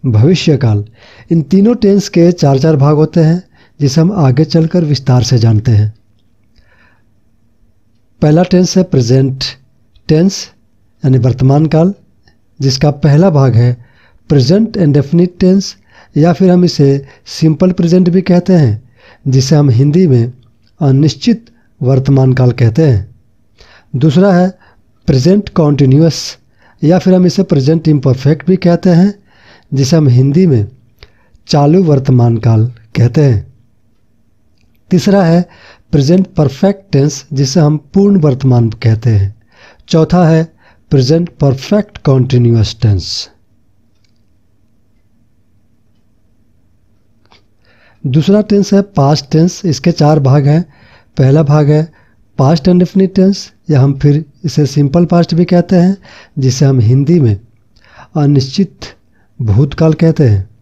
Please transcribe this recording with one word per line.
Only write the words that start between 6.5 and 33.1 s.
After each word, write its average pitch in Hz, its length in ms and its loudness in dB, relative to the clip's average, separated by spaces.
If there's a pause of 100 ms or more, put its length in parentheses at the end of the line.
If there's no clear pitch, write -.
पहला 156 220 2
टेंस 180 340 0
है 185 60 2
प्रेजेंट 131 600 -2 (640)
टेंस, 170 380 -2 (580)
यानी 131 140 0
वर्तमान 131 480 0
काल, 160 280 0 (680)
जिसका 139 320 -2
पहला 151 380 2
भाग 135 260 0
है 123 300 0 (440)
प्रेजेंट 175 480 0
इंडेफिनिट 170 640 0
टेंस, 190 360 0 (420)
या 165 160 2
फिर 185 180 0
हम 180 140 2
इसे 139 400 -2 (200)
सिंपल 160 460 -2
प्रेजेंट 180 380 0
भी 180 120 0
कहते 180 320 0
हैं, 131 360 0 (380)
जिसे 131 280 0
हम 147 140 2
हिंदी 147 380 2
में 123 260 0 (460)
अनिश्चित 147 680 0 (360)
वर्तमान 131 520 0
काल 127 180 0
कहते 120 360 0
हैं। 113 280 -2 (800)
दूसरा 160 380 2
है 185 400 -4 (340)
प्रेजेंट 175 420 0
कॉन्टिन्यूअस, 143 880 0 (440)
या 175 180 2
फिर 185 140 0
हम 180 120 2
इसे 180 180 0
प्रेजेंट 160 440 0
इम्परफेक्ट 143 600 0
भी 185 80 0
कहते 175 340 0
हैं, 180 240 2 (600)
जिसे 135 220 0
हम 151 120 2
हिंदी 135 400 2
में 113 200 0 (800)
चालू 156 360 2
वर्तमान 131 540 0
काल 113 280 0 (300)
कहते 120 260 0